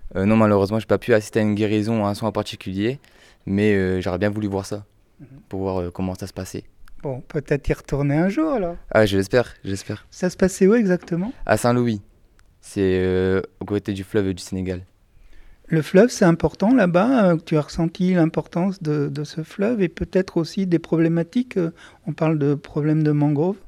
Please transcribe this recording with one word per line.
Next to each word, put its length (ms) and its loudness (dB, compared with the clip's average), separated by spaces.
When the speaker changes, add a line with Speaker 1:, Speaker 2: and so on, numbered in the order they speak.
Speaker 1:
Euh, 100 0
non, 120 4
malheureusement, 420 4
j'ai 80 -8
pas 100 2
pu 160 0
assister 260 0
à 40 2
une 100 0
guérison 480 0
ou 40 0
à 40 0
un 60 -2
soin 160 -4
particulier, 680 -4
mais, 300 2
euh, 260 0
j'aurais 160 -2
bien 120 0
voulu 180 -4
voir 180 -4
ça, 200 -10
Speaker 2:
Mhm. 80 -20
Speaker 1:
pour 100 -8
voir, 220 -2
euh, 100 -6
comment 240 -4
ça 100 -12
se 80 -12
passait. 300 -10
Speaker 2:
Bon, 240 -8
peut-être 400 -4
y 60 2
retourner 420 -2
un 140 2
jour 240 0
alors. 240 -4
Speaker 1:
Ah, 160 4
je 120 2
l'espère, 360 2
j'espère. 460 -8
Speaker 2:
Ça 220 -4
se 60 -12
passait 280 2
où 80 6
exactement ? 580 0
Speaker 1:
À 120 2
Saint-Louis, 440 0
c'est, 440 0
euh, 380 2
aux 60 -10
côtés 280 -2
du 100 -6
fleuve 300 -2
du 80 -12
Sénégal. 400 -6
Speaker 2:
Le 140 0
fleuve, 280 4
c'est 160 0
important 500 2
là-bas, 560 4
euh, 120 2
tu 140 0
as 40 2
ressenti 520 -2
l'importance 680 0
de, 260 -2
de 140 -8
ce 180 -10
fleuve 400 -2
et 80 0
peut-être 480 -2
aussi 300 -2
des 100 2
problématiques, 800 0
euh, 160 -2
on 80 -4
parle 240 0
de 160 2
problèmes 480 -2
de 80 2
mangrove ? 460 2